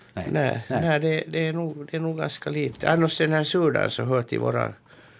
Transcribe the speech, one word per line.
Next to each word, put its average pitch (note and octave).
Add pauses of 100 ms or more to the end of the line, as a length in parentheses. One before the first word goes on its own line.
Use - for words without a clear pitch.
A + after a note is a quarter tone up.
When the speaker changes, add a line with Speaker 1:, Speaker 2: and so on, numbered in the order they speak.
(120)
Speaker 1:
Nej. F2+
Speaker 2:
Nej, C3
Speaker 1:
Nej. B2+
Speaker 2:
nej, D#3
det, D#3
det D#3+
är D#3
nog, D#3
det E3
är D#3+
nog D#3+
ganska D3+
lite. D3
Annars E3
den D#3
här D#3
Sudan B2
så A#2
hör B2
till A#2+
våra, A#2+ (500)